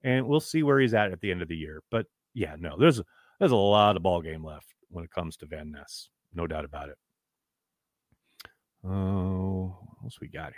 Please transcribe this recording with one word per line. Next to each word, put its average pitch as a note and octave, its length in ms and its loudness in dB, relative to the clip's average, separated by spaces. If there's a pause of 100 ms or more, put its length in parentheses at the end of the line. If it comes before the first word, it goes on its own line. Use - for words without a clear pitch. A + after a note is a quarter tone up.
and C3 240 0
we'll D3 120 2
see D#3 240 -2
where C#3+ 160 4
he's B2+ 140 4
at G#2 200 2
at E2+ 100 -10
the G2+ 80 -4
end F2+ 100 -2
of D#2+ 80 -6
the E2 80 -6
year. D#2 340 -10
But A2+ 160 -2 (280)
yeah, D#2+ 240 -6
no, D#2+ 200 -8
there's, B2+ 220 6 (380)
there's F3+ 140 4
a A#2+ 40 6
lot G#2 400 6
of E2+ 60 -4
ball F2 180 2
game D#2+ 240 -10
left D2+ 300 -18 (160)
when E2+ 120 -10
it E2 80 -16
comes E2 280 -8
to D2+ 80 -18
Van D2+ 260 -14
Ness, - 380 -18 (240)
no E2+ 120 -4
doubt D#2 200 -8
about C#2+ 240 -14
it. D2 80 -20 (1900)
Oh, F#2+ 920 -2
what - 240 -20
else - 160 -16
we D#2+ 80 -14
got - 300 -12